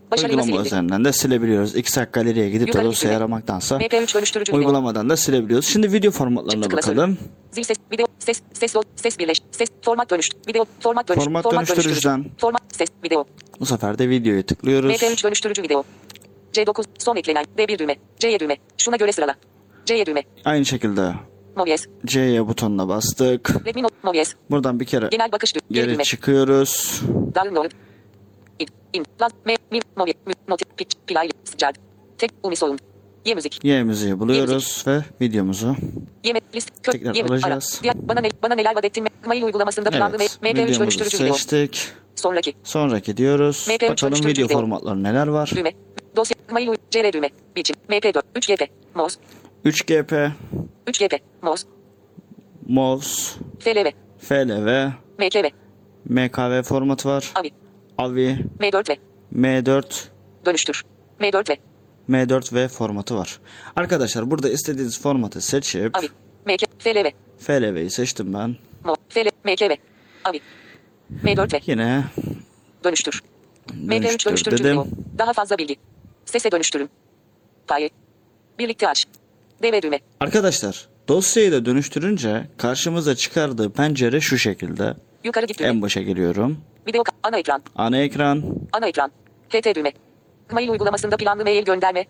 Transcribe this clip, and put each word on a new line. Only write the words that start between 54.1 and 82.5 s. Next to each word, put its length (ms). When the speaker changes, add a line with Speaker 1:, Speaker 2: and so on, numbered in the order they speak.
Speaker 2:
F 300
L 180
V. 260
Speaker 1:
M 120
K 120
V. 80
Speaker 2:
M 200
K 220
V 120
formatı 460
var. 260
Speaker 1:
Avi. 160
Speaker 2:
Avi. 400
Speaker 1:
M 120
dört 180
ve 60
Speaker 2:
M 340
dört. 440
Speaker 1:
Dönüştür. 360
M 120
dört 180
ve. 60
Speaker 2:
M 200
dört 240
V 160
formatı 480
var. 240
Arkadaşlar 540
burada 180
istediğiniz 520
formatı 400
seçip 560
Speaker 1:
Avi. 120
M 100
K. 100
F 160
L 100
V. 80
Speaker 2:
F 240
L 120
V'yi 160
seçtim 440
ben. 220
Speaker 1:
Mo-, 120
F 160
L, 40
M 120
K 120
V. 80
Avi. 160
M 140
dört 180
V. 120
Speaker 2:
Yine 380
Speaker 1:
Dönüştür. 380
M 140
P 80
üç 80
Speaker 2:
dönüştür 260
Speaker 1:
dönüştürücü 340
Speaker 2:
dedim. 160
Speaker 1:
video. 60
Daha 140
fazla 260
bilgi. 180
Sese 280
dönüştürün. 380
Payı. 240
Birlikte 300
aç. 180
D 100
V 100
düğme. 180
Speaker 2:
Arkadaşlar 680
dosyayı 440
da 140
dönüştürünce 800